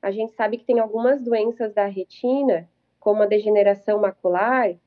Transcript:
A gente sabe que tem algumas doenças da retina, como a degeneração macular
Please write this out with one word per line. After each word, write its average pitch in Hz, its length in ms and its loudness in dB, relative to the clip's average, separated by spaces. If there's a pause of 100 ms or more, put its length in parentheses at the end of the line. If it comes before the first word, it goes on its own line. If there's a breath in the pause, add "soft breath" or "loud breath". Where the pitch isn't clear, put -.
A 202 80 -4
gente 220 220 -6
sabe 214 260 -4
que - 60 -16
tem 233 140 2
algumas 233 440 0
doenças 233 500 -2
da 202 140 0
retina, 202 800 -2 (300)
como 208 240 2
a 208 40 2
degeneração 208 720 2
macular 196 760 0 (120)